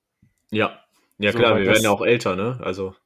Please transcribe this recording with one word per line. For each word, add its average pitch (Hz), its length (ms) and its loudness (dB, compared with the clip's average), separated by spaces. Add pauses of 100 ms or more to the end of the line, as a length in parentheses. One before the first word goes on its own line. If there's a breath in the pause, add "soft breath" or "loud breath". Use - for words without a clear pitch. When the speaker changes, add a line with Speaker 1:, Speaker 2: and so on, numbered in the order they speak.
(500)
Speaker 1:
Ja. 107 280 -2 (400)
Ja, 101 140 0
Speaker 2:
So, 117 60 -2
Speaker 1:
klar, 120 160 4
Speaker 2:
weil 101 60 2
Speaker 1:
wir 98 80 0
werden 110 160 2
ja 107 60 2
Speaker 2:
das 101 100 2
Speaker 1:
auch 92 40 -4
älter, 107 320 0
ne? 120 260 -6
Also, 95 320 -8 (120)